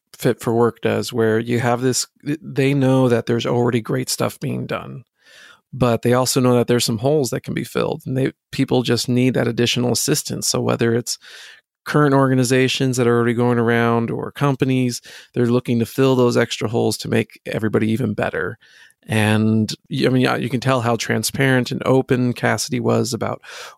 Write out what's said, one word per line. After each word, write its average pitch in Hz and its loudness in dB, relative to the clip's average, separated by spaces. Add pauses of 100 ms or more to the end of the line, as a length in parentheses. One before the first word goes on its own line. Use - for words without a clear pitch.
(140)
Fit - -2
for 120 -2
Work 117 2
does, 107 -2
where 113 0
you 117 -2
have 120 0
this, 127 0 (160)
they 139 -2
know 131 4
that 113 2
there's 120 -2
already 120 0
great 131 -4
stuff - -4
being 127 -6
done, 131 -10 (680)
but 120 0
they 120 4
also 127 2
know 123 4
that 117 2
there's 120 2
some 113 -2
holes 139 0
that 139 -6
can - -10
be - -4
filled, - -4
and 127 -6
they, 131 -2 (200)
people 127 0
just 120 -2
need 123 2
that 123 0
additional 120 0
assistance. - -2
So 123 -2
whether 120 0
it's 120 -4 (680)
current 147 2
organizations 131 2
that 123 2
are 120 4
already 120 2
going 120 2
around 117 2
or 113 -6
companies, 131 0 (320)
they're 123 0
looking 120 2
to 117 2
fill 135 2
those 123 4
extra 120 -2
holes 113 0
to - -10
make - -2
everybody 107 0
even 110 -2
better. 107 -4 (500)
And 110 2 (160)
y-, 139 0
I - 4
mean, 127 2
yeah, 127 0
you 120 -4
can 120 -2
tell 127 0
how 117 0
transparent 123 0
and 127 -6
open 127 2
Cassidy 120 -2
was 117 0
about 110 -6 (340)